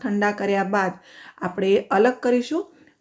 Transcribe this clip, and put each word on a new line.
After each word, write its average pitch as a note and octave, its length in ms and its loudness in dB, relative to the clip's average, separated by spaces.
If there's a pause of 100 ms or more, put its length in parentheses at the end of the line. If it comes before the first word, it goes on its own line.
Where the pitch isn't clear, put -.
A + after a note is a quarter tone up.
ઠંડા G#3 300 0
કર્યા G3 320 -2
બાદ F#3+ 280 0 (460)
આપણે F#3+ 380 0 (140)
અલગ A3 220 4
કરીશું B3+ 540 -2 (340)